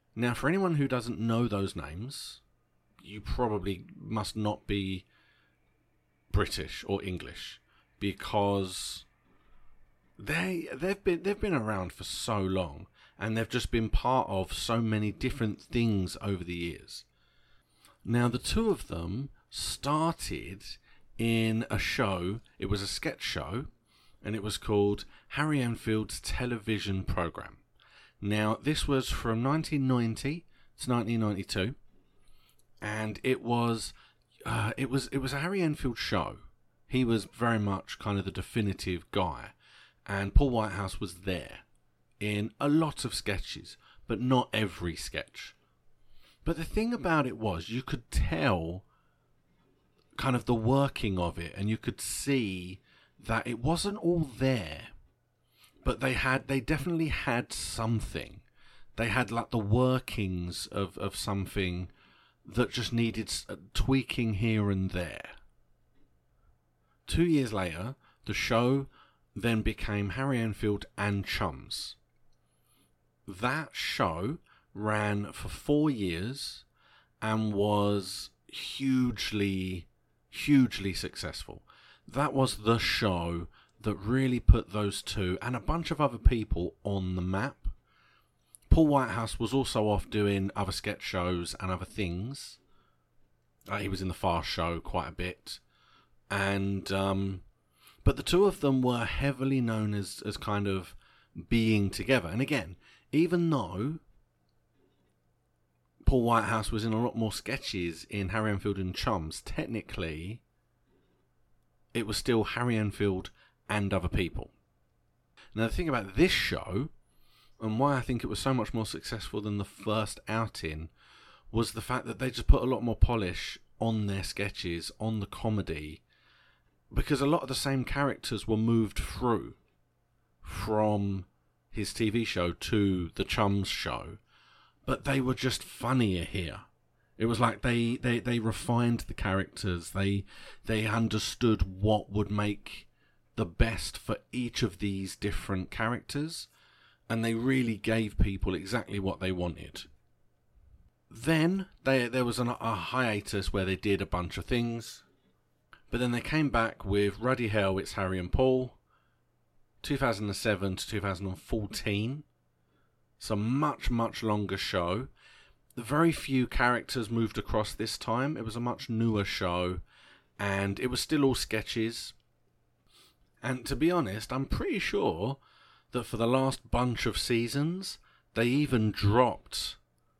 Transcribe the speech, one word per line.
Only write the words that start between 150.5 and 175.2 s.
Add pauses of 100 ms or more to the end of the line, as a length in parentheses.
Then (180)
they,
there
was
an,
a
hiatus
where
they
did
a
bunch
of
things, (840)
but
then
they
came
back
with
Ruddy
Hell,
It's
Harry
and
Paul, (1080)
two
thousand
and
seven
to
two
thousand
and
fourteen. (920)
It's
a
much,
much
longer
show. (680)
Very
few
characters
moved
across
this
time.
It
was
a
much
newer
show, (580)
and
it
was
still
all
sketches. (1300)
And
to
be
honest,
I'm
pretty
sure (540)